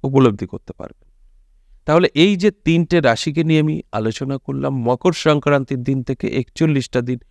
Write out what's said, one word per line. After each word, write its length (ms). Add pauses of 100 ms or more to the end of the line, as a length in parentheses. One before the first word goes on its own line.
উপলব্ধি 440
করতে 260
পারবেন। 380 (720)
তাহলে 300
এই 220
যে 140
তিনটে 500
রাশিকে 440
নিয়ে 160
আমি 220 (100)
আলোচনা 460
করলাম, 360
মকর 380
সংক্রান্তির 720
দিন 200
থেকে 240
একচল্লিশটা 720
দিন 180 (120)